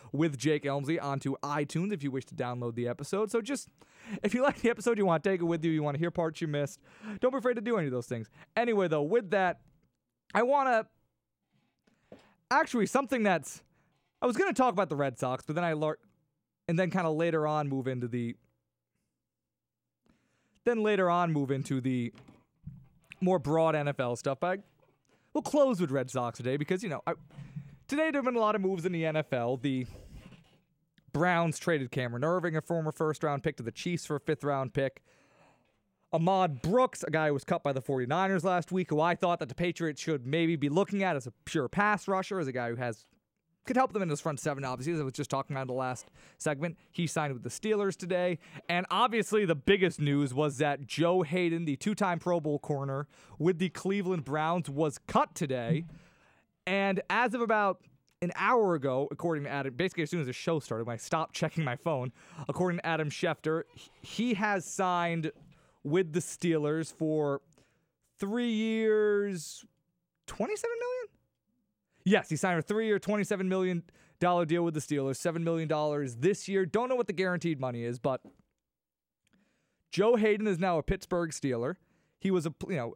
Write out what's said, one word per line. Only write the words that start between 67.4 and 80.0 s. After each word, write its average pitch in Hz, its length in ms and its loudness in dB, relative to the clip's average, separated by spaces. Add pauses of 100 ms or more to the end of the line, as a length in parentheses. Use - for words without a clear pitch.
three 233 320 -2
years, 214 1160 0 (600)
twenty-seven 427 540 -4
million? 494 240 -6 (1000)
Yes, 190 260 2
he 160 60 -4
signed 175 220 0
a 156 40 0
three-year, 214 360 0
twenty-seven 196 500 -2
million 185 340 0 (360)
dollar 175 280 4
deal 170 180 2
with 170 100 0
the 151 60 -4
Steelers, 135 360 -2
seven 165 280 -2
million 165 240 0
dollars 147 480 -2
this 180 320 2
year. 190 180 2
Don't 233 220 0
know 262 60 0
what 240 120 0
the 202 60 -4
guaranteed 170 480 0
money 120 240 -4
is, 120 140 -4
but 131 240 -2 (1700)
Joe 220 240 4